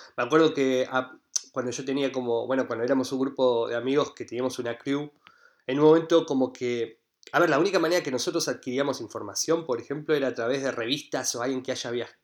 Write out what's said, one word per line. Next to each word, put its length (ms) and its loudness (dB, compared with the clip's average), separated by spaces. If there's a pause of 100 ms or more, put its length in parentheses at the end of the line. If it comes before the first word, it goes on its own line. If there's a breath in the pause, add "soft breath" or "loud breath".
(160 loud breath)
Me 60 0
acuerdo 320 4
que 340 2
a-, 300 -4 (320)
cuando 220 -4
yo 120 -8
tenía 280 -2
como, 340 -2
bueno, 220 0
cuando 160 -4
éramos 260 0
un 80 -2
grupo 480 0
de 80 -4
amigos 400 0
que 100 -14
teníamos 360 -4
una 180 -6
crew, 320 -4 (560 soft breath)
en 120 0
un 80 6
momento 400 6
como 260 0
que 460 -4 (320)
a 60 2
ver, 100 6
la 100 4
única 200 2
manera 240 2
que 80 -6
nosotros 380 -2
adquiríamos 520 -4
información, 640 -4
por 160 -4
ejemplo, 340 -4
era 140 2
a 60 -2
través 280 -2
de 100 -2
revistas 600 -4
o 80 -6
alguien 200 -4
que 100 -4
haya 180 -8
via-, 180 -6 (160)